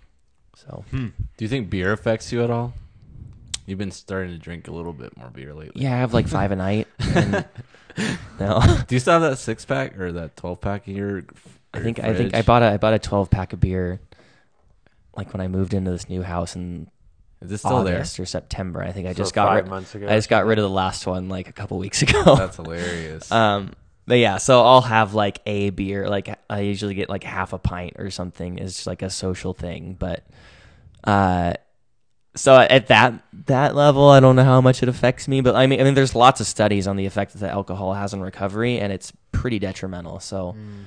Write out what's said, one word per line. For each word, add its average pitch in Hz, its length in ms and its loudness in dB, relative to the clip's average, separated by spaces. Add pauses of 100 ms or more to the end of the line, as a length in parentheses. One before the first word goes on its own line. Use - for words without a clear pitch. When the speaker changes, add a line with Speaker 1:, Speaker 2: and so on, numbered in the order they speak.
(560)
Speaker 1:
so. - 340 -18
Speaker 2:
Hmm. 127 180 -8 (280)
Speaker 3:
Do 110 80 -10
you 107 60 -6
think 123 180 -4
beer 95 240 -2
affects 110 400 -4
you 120 100 0
at 120 80 0
all? 120 220 -4 (960)
You've 95 140 -8
been 98 100 -6
starting 95 400 -8
to 85 80 -14
drink 82 300 -14
a - 20 -12
little 85 220 -10
bit 62 240 -16
more 62 120 -20
beer 67 240 -18
lately. 78 300 -12
Speaker 1:
Yeah, 135 100 -2
I 123 60 -2
have, 123 160 -2
like, 113 140 2
five 98 240 -2
a 95 40 -2
night. 98 360 -2
Speaker 3:
<laughs> - 60 -20 (180)
Speaker 1:
And 101 280 0 (920)
no. 101 220 0 (260)
Speaker 3:
Do 123 80 -4
you 127 60 2
still 170 140 2
have 165 80 4
that 135 160 -2
six - 260 -8
pack 135 340 -6
or 90 140 -6
that 85 240 -10
twelve 90 240 -10
pack 101 260 -8
in 98 80 -10
your, 101 300 -6 (500)
Speaker 1:
I - 40 -10
Speaker 3:
your 104 60 -8
Speaker 1:
think, 113 140 -4
I 110 160 -2
think 110 200 0
I 110 40 0
Speaker 3:
fridge? 113 80 0
Speaker 1:
bought 120 160 6
a, 117 100 4
I 104 40 0
bought 110 180 2
a 107 60 2
twelve 101 300 -2
pack 92 220 -2
of 92 80 -12
beer, 92 400 -4 (1160)
like, - 160 -12
when 95 80 -6
I 92 80 -4
moved 92 260 -2
into 95 160 -2
this 87 180 -8
new 92 140 -6
house 87 320 -6
in 87 340 -10 (520)
Speaker 3:
Is 87 100 -14
it 104 80 -8
still 120 240 0
there? 92 140 0
Speaker 1:
August 90 240 -6
or 90 60 -8
September. 90 560 -8
I 92 100 -8
think 92 160 -8
I 90 60 -6
Speaker 2:
So 87 40 -14
Speaker 1:
just 95 160 -4
got 101 140 2
Speaker 2:
five 95 160 2
Speaker 1:
rid-, 92 60 -12
Speaker 2:
months 95 260 -12
ago 101 120 -12
Speaker 1:
I 107 80 2
just 110 120 -2
got 107 180 4
rid 110 120 2
of 107 40 0
the 98 80 -2
last 95 360 -4
one, 92 220 -6
like, 92 200 -10
a - 40 -20
couple 101 260 -10
weeks - 240 -4
<laughs> - 0 -
ago. 381 340 6
Speaker 3:
That's 95 200 -2
hilarious. 82 760 -10
Speaker 1:
Um, 104 400 0 (340)
but 123 120 4
yeah, 104 180 2
so 123 260 6
I'll 127 200 8
have, 110 320 0
like, 104 320 -2
a 101 240 -2
beer. 98 380 -6
Like, 101 300 -6 (100)
I 104 120 -6
usually 101 340 -4
get, 95 140 -6
like, 95 160 -6
half 92 280 -8
a 95 60 -8
pint 90 400 -6
or 98 120 -8
something. 90 480 -10
It's 92 160 -10
just, - 120 -12
like, 95 160 -8
a 95 80 -6
social 92 440 -6
thing. 90 440 -12
But, 87 240 -8 (800)
uh, 90 520 2 (840)
so 135 240 8
at 120 280 6
that, 117 260 6 (320)
that 139 280 2
level, 143 360 6
I 139 100 12
don't 131 160 8
know 127 80 6
how 131 160 6
much 127 220 4
it 123 80 2
affects 123 360 -2
me. 135 140 0
But 123 160 4
I 131 100 6
mean, 135 140 4
I 135 40 4
mean, 139 100 4
there's 135 200 2
lots 127 240 6
of 107 80 -4
studies 101 400 0
on 98 100 -2
the 98 100 -2
effect 98 260 -4
that 98 180 -8
alcohol 95 440 -6
has 101 180 -6
on 98 80 -8
recovery, 101 580 -4
and 98 140 -4
it's - 180 -12 (220)
pretty 117 260 -2
detrimental. 92 640 -10
So 92 340 -10
Speaker 2:
Mm. 104 320 -16